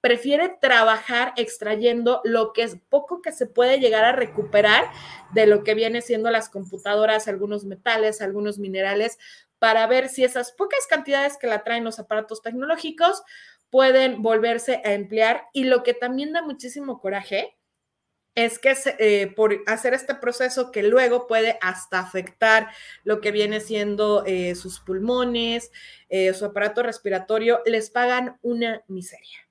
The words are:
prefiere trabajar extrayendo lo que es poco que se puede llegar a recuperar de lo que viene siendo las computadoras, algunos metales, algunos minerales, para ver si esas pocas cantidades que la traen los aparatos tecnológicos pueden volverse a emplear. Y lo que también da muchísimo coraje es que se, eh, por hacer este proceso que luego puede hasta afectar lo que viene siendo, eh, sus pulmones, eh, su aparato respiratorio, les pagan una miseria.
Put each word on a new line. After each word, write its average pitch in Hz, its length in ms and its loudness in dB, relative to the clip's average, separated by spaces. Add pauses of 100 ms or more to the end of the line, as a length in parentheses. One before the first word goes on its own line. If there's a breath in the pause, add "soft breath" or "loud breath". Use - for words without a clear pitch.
prefiere 285 600 0
trabajar 240 760 2
extrayendo 233 840 0
lo 226 300 0
que 226 100 -2
es 233 140 -6 (120)
poco 285 320 -2
que 320 120 -8
se 247 140 -4
puede 254 340 2
llegar 220 240 4
a 240 80 6
recuperar 214 720 4 (480 loud breath)
de 220 140 6
lo 208 180 6
que 214 100 2
viene 226 280 -2
siendo 233 280 -2
las 220 180 0
computadoras, 208 800 0
algunos 202 380 -4
metales, 214 560 -2
algunos 202 380 -4
minerales, 196 600 -2 (460 loud breath)
para 226 220 4
ver 262 240 2
si 262 140 -2
esas 247 280 -2
pocas 523 340 -2
cantidades 277 520 -2
que - 80 -6
la 214 180 -2
traen 233 200 -4
los 226 140 -8
aparatos 214 440 -8
tecnológicos 320 800 -2 (480 loud breath)
pueden 262 500 4
volverse 226 640 0
a 208 80 0
emplear. 214 600 0
Y 269 100 0
lo 254 180 4
que 240 120 0
también 262 400 -6
da 339 80 -2
muchísimo 269 580 -10
coraje 202 560 -6 (800)
es 233 240 -2
que 269 160 2
se, 262 240 -4
eh, 208 300 4
por 208 380 0
hacer 226 280 0
este 262 200 -4
proceso 254 560 -4
que 214 120 -4
luego 247 440 4
puede 226 360 2
hasta 185 360 -4
afectar 214 680 0 (360 loud breath)
lo 214 180 -2
que 214 80 -2
viene 208 280 -2
siendo, 208 680 0
eh, 180 280 -2
sus 180 260 -14
pulmones, 233 920 -4 (380 loud breath)
eh, 190 240 2
su 196 100 -8
aparato 208 380 -2
respiratorio, 220 840 -2
les 220 240 0
pagan 247 540 -2
una 233 440 -4
miseria. - 520 -16 (120)